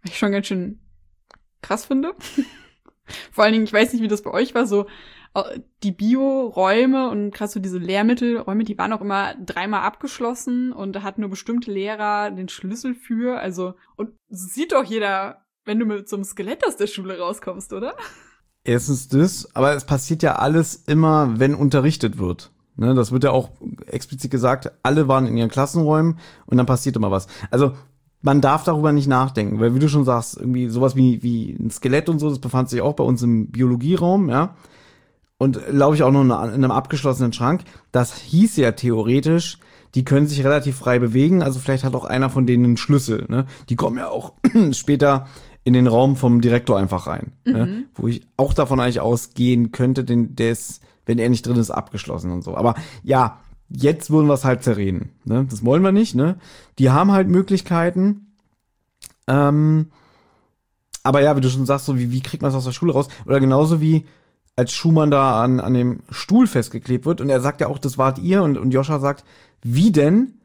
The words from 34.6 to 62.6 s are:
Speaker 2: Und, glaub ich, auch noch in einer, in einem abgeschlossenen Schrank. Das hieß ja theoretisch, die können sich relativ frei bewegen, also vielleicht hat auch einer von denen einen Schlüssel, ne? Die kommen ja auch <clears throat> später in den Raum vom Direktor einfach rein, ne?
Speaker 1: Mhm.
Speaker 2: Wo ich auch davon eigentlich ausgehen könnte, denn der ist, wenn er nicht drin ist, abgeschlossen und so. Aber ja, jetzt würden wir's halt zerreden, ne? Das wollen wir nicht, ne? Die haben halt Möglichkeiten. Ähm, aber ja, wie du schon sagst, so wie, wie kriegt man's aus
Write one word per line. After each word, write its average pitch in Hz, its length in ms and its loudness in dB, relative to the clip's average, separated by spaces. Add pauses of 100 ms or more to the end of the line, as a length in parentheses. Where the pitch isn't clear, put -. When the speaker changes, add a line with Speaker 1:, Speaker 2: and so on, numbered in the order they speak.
Speaker 2:
Und, 131 240 0 (100)
glaub 139 240 4
ich, 151 80 2
auch 131 80 4
noch 139 120 6
in 127 100 4
einer, 104 220 -2
in 135 100 2
einem 131 60 2
abgeschlossenen 131 640 -2
Schrank. 147 300 -2 (280)
Das 123 240 0
hieß 202 400 2
ja 127 160 2
theoretisch, 127 840 0 (360)
die 131 100 0
können 143 220 4
sich 143 160 -4
relativ 139 340 2
frei 123 220 0
bewegen, 131 440 4
also 135 180 -2
vielleicht 135 240 -2
hat 131 100 -2
auch 127 120 -6
einer 131 240 0
von 131 160 2
denen 123 180 4
einen 120 140 4
Schlüssel, 127 500 0
ne? 127 160 -2 (240)
Die 123 80 -2
kommen - 220 -4
ja - 100 -8
auch - 240 -10 (200)
<clears throat> 180 200 4
später 139 540 2 (380)
in 123 100 4
den 127 120 6
Raum 127 300 4
vom 120 240 4
Direktor 120 380 2
einfach 92 280 -2
rein, - 260 -8 (120)
ne? 131 220 0
Speaker 1:
Mhm. 214 180 -8 (100)
Speaker 2:
Wo - 140 -4
ich 120 180 -6 (100)
auch 139 180 0
davon 131 260 0
eigentlich 123 200 0
ausgehen 120 720 0
könnte, 131 320 0
denn 120 320 0
der 117 180 0
ist, - 300 -10 (220)
wenn 117 140 0
er 117 100 0
nicht 120 180 0
drin 120 100 0
ist, 117 140 0
abgeschlossen - 600 -8
und 87 120 -6
so. 87 140 -10
Aber 117 180 0 (280)
ja, 127 380 0 (280)
jetzt 143 420 -2
würden 151 180 4
wir's 139 160 2
halt 131 180 2
zerreden, 98 480 -2 (140)
ne? 127 240 0
Das 110 160 -8
wollen 139 180 4
wir 190 100 4
nicht, 214 220 2
ne? 156 220 0 (420)
Die 131 120 6
haben 170 220 4
halt 190 160 4
Möglichkeiten. 185 1080 0 (920)
Ähm, 151 640 2 (1120)
aber 135 200 4
ja, 147 140 4
wie 135 40 0
du 131 100 2
schon 131 160 -2
sagst, 135 200 0
so 135 120 0
wie, 123 120 -2
wie 127 120 -2
kriegt - 200 -10
man's 139 120 0
aus 131 100 -4